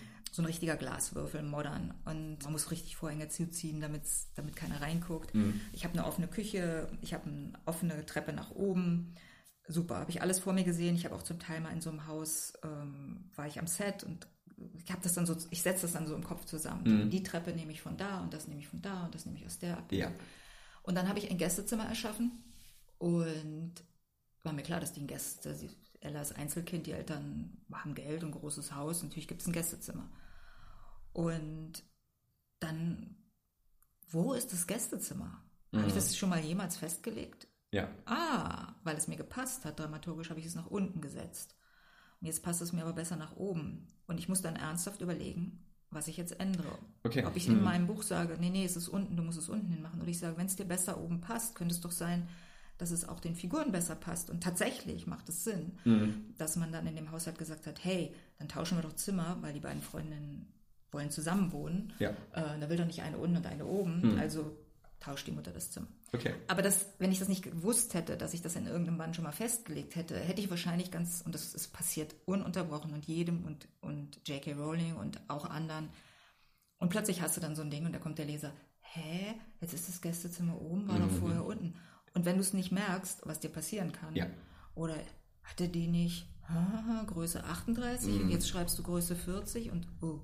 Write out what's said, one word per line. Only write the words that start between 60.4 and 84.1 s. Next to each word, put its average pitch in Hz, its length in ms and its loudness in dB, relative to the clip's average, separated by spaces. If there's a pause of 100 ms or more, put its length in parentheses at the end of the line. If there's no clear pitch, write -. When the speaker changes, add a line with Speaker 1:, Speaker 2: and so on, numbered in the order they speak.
Speaker 1:
wollen 147 200 -2
zusammen 165 400 2
wohnen. 156 480 -2
Speaker 2:
Ja. 104 100 4 (240)
Speaker 1:
Äh, 151 260 0
da 151 100 0
will 170 80 4
doch 170 80 4
nicht - 180 -2
eine - 160 -2
unten 170 180 6
und 170 80 2
eine - 200 -4
oben, 185 480 6
Speaker 2:
Mhm. 180 60 6
Speaker 1:
also 156 380 0 (420)
tauscht - 280 -6
die - 40 -4
Mutter 151 200 -6
das - 200 -6
Zimmer. - 160 -8 (240)
Speaker 2:
Okay. - 220 2 (140)
Speaker 1:
Aber 190 140 4
das, 196 260 6 (100)
wenn 185 140 6
ich 185 80 6
das 185 80 0
nicht 185 160 2
gewusst 185 500 2
hätte, 165 240 0
dass 160 160 -2
ich 170 80 -4
das 165 140 -2
in - 100 -2
irgendeinem 170 320 2
Band 165 180 -2
schon 165 80 -2
mal 147 80 -2
festgelegt 151 640 -2
hätte, 165 220 -2
hätte 185 240 0
ich 190 80 0
wahrscheinlich 175 400 2
ganz, 170 340 0
und 165 120 -2
das - 180 -6
ist - 180 -4
passiert - 440 -2 (100)
ununterbrochen 170 680 0
und 147 120 -4
jedem 170 400 2
und, 151 220 -8 (140)
und 147 460 -6
J 139 140 -4
K 147 120 -4
Rowling 160 420 0
und - 340 -4
auch 147 160 -4
anderen, 156 440 -2 (920)
und 175 100 6
plötzlich 190 320 2
hast 160 160 2
du 170 40 -2
dann 156 140 -2
so 156 60 -2
ein 151 80 -2
Ding 151 160 -2
und 160 80 0
da - 60 -4
kommt 156 180 -4
der 156 80 -2
Leser, 147 260 -4 (300)
hä, 175 540 -4 (260)
jetzt 170 120 -4
ist 170 140 -4
das 180 140 -6
Gästezimmer 170 580 0
oben, 190 280 0
war 208 120 4
doch - 120 6
Speaker 2:
Mhm. - 80 4
Speaker 1:
vorher 170 260 4
unten. 185 300 -2 (400)
Und 175 100 4
wenn 180 120 6
du's 190 160 4
nicht 185 180 2
merkst, 190 540 0
was 156 140 -4
dir 165 100 -4
passieren 180 420 -2
kann, 160 240 -6